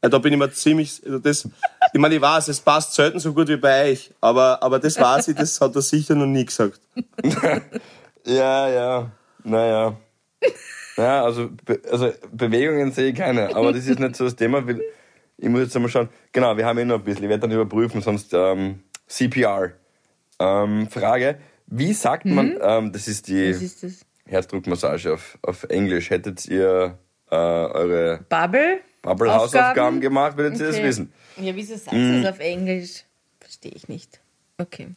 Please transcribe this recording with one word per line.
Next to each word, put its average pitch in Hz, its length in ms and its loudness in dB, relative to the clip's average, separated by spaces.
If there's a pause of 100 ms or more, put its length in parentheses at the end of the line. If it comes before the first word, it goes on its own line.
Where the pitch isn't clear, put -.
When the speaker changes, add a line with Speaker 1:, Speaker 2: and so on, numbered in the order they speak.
Speaker 1:
Äh, 123 80 4
da 135 100 4
bin 143 140 4
ich 143 60 2
mir 139 120 2
ziemlich, 156 540 0
also 135 140 -6
das, 143 280 -2 (460)
ich 139 80 2
meine, 156 160 4
ich 147 40 2
weiß, 151 280 2
es 143 120 -6
passt 151 340 2
selten 156 260 2
so 151 140 -4
gut 151 140 2
wie - 80 2
bei 139 360 4
euch, - 280 -6
aber, 127 420 4
aber 127 160 2
das 151 200 0
weiß 131 300 4
ich, 147 80 -2
das 151 240 -2
hat 135 160 2
er 139 60 0
sicher 151 320 0
noch 143 120 2
nie 135 200 2
gesagt. - 340 -2 (140)
Speaker 2:
<laughs> 220 680 -2 (640)
Ja, 135 420 2
ja, 123 420 -2 (340)
naja. 110 520 0 (1000)
Ja, 127 280 2
also, 120 260 -2 (140)
Be-, 113 160 -2 (100)
also 123 220 0 (180)
Bewegungen 131 640 0
sehe 135 180 0
ich 120 60 -6
keine, 120 400 -2
aber 135 160 0
das 127 140 -4
ist 127 120 0
nicht 127 180 -4
so 131 80 -2
das 123 120 -2
Thema, 123 300 0
weil 120 160 -4 (560)
ich - 100 -4
muss 123 140 2
jetzt 123 140 -4
einmal 120 140 0
schauen. 120 180 0 (220)
Genau, 123 260 2
wir 113 100 0
haben 117 120 0
eh 120 60 -2
noch 120 140 0
ein 101 60 -8
bisschen, 101 200 -4
ich 101 60 -2
werde 107 120 2
dann 117 100 -2
überprüfen, 110 500 0
sonst, 104 300 -4
ähm, 95 480 0 (260)
C - 220 -2
P 123 140 0
R. 98 300 0 (680)
Ähm, 104 500 0
Frage, 123 500 0 (280)
wie 143 260 -2
sagt 147 340 -2
man, 233 280 2
Speaker 3:
Mhm. 392 80 -8
Speaker 2:
ähm, 107 300 0
das 104 160 -10
ist 104 200 -8
die 95 260 0
Speaker 3:
Was 90 80 -6
ist - 200 -12
das? 180 100 -12 (340)
Speaker 2:
Herzdruckmassage 90 880 -2
auf, - 280 -14
auf 90 220 -6
Englisch. 90 460 -2
Hättet 92 360 -4
ihr, 92 520 0 (320)
äh, 80 60 -2
eure 85 920 0
Speaker 3:
Bubble? 254 520 0 (220)
Speaker 2:
Bubble-Hausaufgaben 117 680 2
Speaker 3:
Aufgaben? 131 300 2
Speaker 2:
gemacht, 139 360 0
würdet 147 240 -2
ihr 156 60 -4
das 151 100 -2
Speaker 3:
Okay. 143 80 -2
Speaker 2:
wissen? 110 280 -4 (260)
Speaker 3:
Ja, 190 180 -6
wieso 214 200 -12
sagst - 220 -10
Speaker 2:
Mm. 123 180 2
Speaker 3:
du 254 60 0
das 190 120 -2
auf - 60 -18
Englisch? 180 640 -6 (360)
Verstehe - 320 -20
ich - 160 -20
nicht. - 320 -16 (380)
Okay. - 380 -12